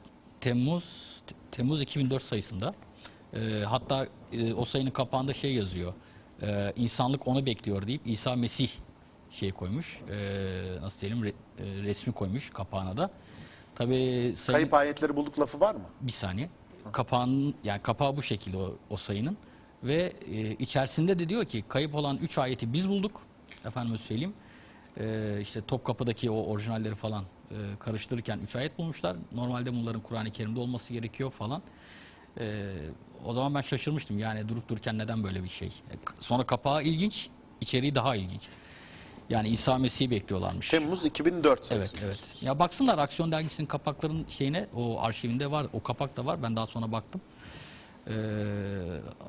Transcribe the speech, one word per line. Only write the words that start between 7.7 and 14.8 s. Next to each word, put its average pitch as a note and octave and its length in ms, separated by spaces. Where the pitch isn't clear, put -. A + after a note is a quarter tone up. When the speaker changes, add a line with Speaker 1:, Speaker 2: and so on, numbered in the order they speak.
Speaker 1:
deyip C3+ 180
İsa A#2+ 320
Mesih A#2+ 340
şey G2 180
koymuş, A2+ 480
e, G2+ 60
nasıl G2 200
diyelim, A2 240
re-, G#2 40
e, G2 240
resmi G#2 300
koymuş G2+ 380
kapağına F#2+ 460
da. F#3 140
Tabii B2 640
sayın C3 200
Speaker 2:
Kayıp D3+ 180
ayetleri C#3+ 420